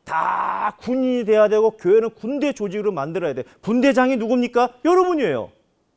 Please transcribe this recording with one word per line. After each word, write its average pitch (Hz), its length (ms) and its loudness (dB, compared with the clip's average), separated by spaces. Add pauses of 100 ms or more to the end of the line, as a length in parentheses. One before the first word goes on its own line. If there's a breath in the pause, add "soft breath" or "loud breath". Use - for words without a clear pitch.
다 190 800 -4
군인이 254 420 -2
돼야 214 240 4
되고 214 240 2
교회는 220 440 2
군대 277 360 -4
조직으로 202 400 -6
만들어야 165 420 -4
돼. 120 100 -8 (180 soft breath)
분대장이 254 560 2
누굽니까? 240 680 -2
여러분이에요. 294 680 2 (480)